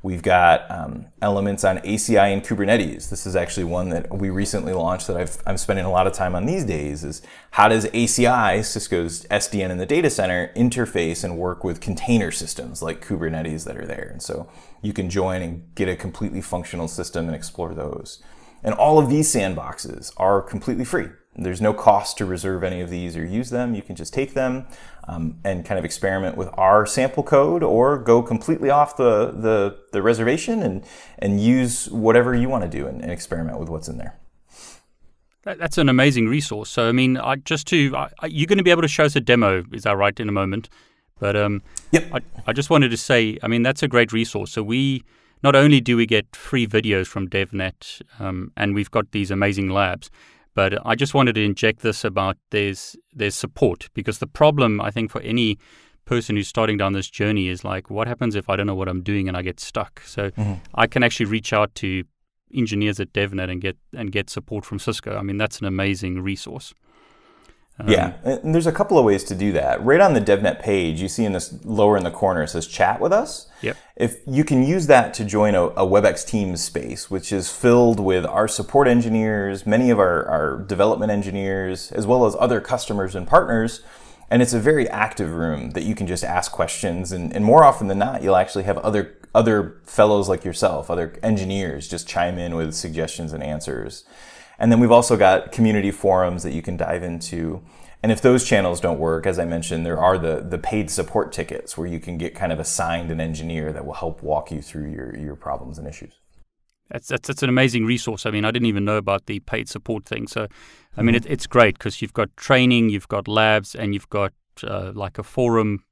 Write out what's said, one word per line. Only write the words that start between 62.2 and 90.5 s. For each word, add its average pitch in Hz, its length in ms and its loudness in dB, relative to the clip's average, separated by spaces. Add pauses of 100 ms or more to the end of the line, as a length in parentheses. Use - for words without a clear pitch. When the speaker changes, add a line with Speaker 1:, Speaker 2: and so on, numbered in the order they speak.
Speaker 2:
engineers 104 480 0
at 92 100 -6
DevNet 98 400 -2
and 90 80 -6
get, 95 160 -4 (180)
and 113 200 -8
get 101 160 -4
support 110 340 -8
from 101 160 -8
Cisco. 104 380 -6
I 101 60 -6
mean, 98 140 -4
that's 107 220 -4
an 107 60 -6
amazing 95 560 -2
resource. - 520 -8 (1040)
Um, 107 120 -6
Speaker 1:
Yeah, 87 240 4 (100)
and 151 320 0
there's 165 120 4
a 160 40 2
couple 185 260 4
of 127 60 8
ways 101 220 4
to 101 100 -6
do 98 160 0
that. 69 320 0
Right 139 160 6
on 190 140 8
the 131 80 4
DevNet 101 400 2
page, 87 400 0
you 95 80 -4
see 113 160 0
in 101 80 0
this - 320 -6
lower 104 320 4
in 90 80 0
the 85 60 -2
corner, 92 300 0
it 76 60 -2
says 82 200 -6
"Chat - 340 0
with 165 100 2
us." 233 380 -2 (120)
Speaker 2:
Yep. - 140 -6 (220)
Speaker 1:
If - 280 -2
you 143 200 2
can 131 180 4
use 156 240 2
that 127 280 6
to 113 100 -4
join 104 300 2
a, 90 80 4
a 95 220 0
WebEx 98 400 4
Teams 95 380 -2
space, - 480 -8
which 95 220 -6
is 92 180 -4
filled 120 480 6
with 92 260 2
our 107 220 2
support 135 400 2
engineers, 110 800 0
many 120 240 4
of 110 100 4
our, 87 260 4
our 76 340 -2
development 98 520 0
engineers, 98 800 -4
as 104 160 -4
well 123 180 4
as 104 140 2
other 117 220 2
customers 101 520 -4
and 92 140 -6
partners. 117 540 2 (480)
And 120 120 4
it's 123 120 2
a 117 60 2
very 139 280 4
active 104 460 -2
room 76 380 -4
that 82 120 -4
you 104 120 -2
can 98 120 -4
just 87 160 -4
ask 87 300 -2
questions. 87 580 -4
And, 87 240 -6
and 104 80 0
more 143 220 8
often 113 220 4
than 98 120 0
not, - 240 -2
you'll 92 140 4
actually 92 260 0
have 98 140 -2
other, 104 400 -2 (180)
other 107 480 2
fellows 104 460 4
like 92 160 0
yourself, 87 440 -2